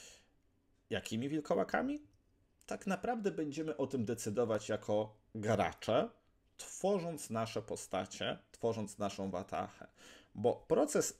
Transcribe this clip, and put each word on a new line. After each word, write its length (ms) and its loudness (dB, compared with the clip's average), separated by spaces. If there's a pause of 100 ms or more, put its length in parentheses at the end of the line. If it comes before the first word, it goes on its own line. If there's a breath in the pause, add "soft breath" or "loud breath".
(920 soft breath)
Jakimi 380 -2
wilkołakami? 760 0 (640)
Tak 200 -6
naprawdę 440 0
będziemy 460 -2
o 100 0
tym 180 0
decydować 640 0
jako 480 0 (180)
gracze, 720 2 (480)
tworząc 760 -2
nasze 320 -2
postacie, 760 -4 (140)
tworząc 460 -2
naszą 320 -2
watachę. 560 -4 (480 soft breath)
Bo 340 2
proces 520 4